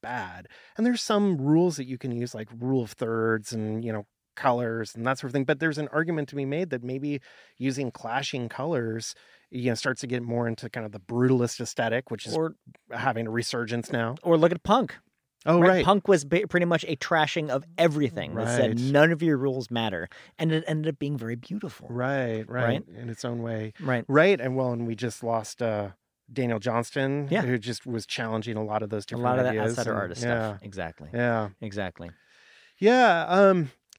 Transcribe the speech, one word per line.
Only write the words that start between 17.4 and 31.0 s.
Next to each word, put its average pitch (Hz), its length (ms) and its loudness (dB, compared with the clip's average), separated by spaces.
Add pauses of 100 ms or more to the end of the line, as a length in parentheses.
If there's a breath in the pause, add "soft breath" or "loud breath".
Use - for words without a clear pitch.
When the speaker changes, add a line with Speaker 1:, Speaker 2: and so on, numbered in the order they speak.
Speaker 2:
of 135 140 -2 (120)
everything 143 600 2
that 113 100 -2 (100)
said 113 140 4
Speaker 1:
Right. 120 80 0
Speaker 2:
none 143 340 6
of 156 100 -2
your 156 140 4
rules 131 360 -2
matter. 101 360 -2 (300 loud breath)
And 160 140 0
it 160 160 0
ended 156 260 -2
up - 60 -16
being 143 180 -2
very 117 160 -6
beautiful. - 560 -10
Speaker 1:
Right, 123 580 -2
right. 123 160 -2
Speaker 2:
Right? 120 200 2 (120)
Speaker 1:
In 120 140 -10
its 113 160 -10
own 120 160 -4
way. 110 380 -6
Speaker 2:
Right. 127 280 0
Speaker 1:
Right. 156 320 6
And 127 160 -4
well, 127 160 0
and 117 140 -4
we 113 80 -4
just - 300 -6
lost, 113 360 -4
uh, 104 300 -2 (420)
Daniel 117 280 -2
Johnston, 135 720 -2
Speaker 2:
Yeah. 170 120 2
Speaker 1:
who 123 160 0
just 110 280 -8
was 117 200 -6
challenging 113 500 -4
a 107 80 -2
lot 107 200 -2
of 101 40 -6
those 104 140 -4
Speaker 2:
A - 60 -16
Speaker 1:
different 120 160 -6
Speaker 2:
lot 127 160 2
of 127 40 2
that 127 60 2
Speaker 1:
ideas 110 220 0
Speaker 2:
outsider 117 180 -2
Speaker 1:
and 110 100 -2
Speaker 2:
artist 90 220 -6
Speaker 1:
yeah. 117 300 -2
Speaker 2:
stuff. 98 100 -12
Exactly. 87 500 -12